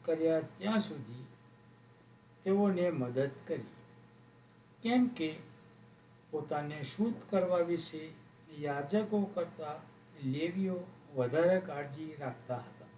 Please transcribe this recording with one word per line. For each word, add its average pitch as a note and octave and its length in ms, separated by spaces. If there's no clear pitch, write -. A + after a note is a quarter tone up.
કર્યા D#3+ 360
ત્યાં G#3 380
સુધી B2+ 480
તેઓને F#3+ 460
મદદ C3 400
કરી, C3+ 200
કેમ B3 240
કે D#3 280
પોતાને D3 520
શુદ્ધ A3 340
કરવા F3+ 260
વિશે E3 520
યાજકો E3 680
કરતાં D#3+ 680
લેવીઓ F3+ 520
વધારે D#3 460
કાળજી D3+ 580
રાખતા B2+ 380
હતા. - 300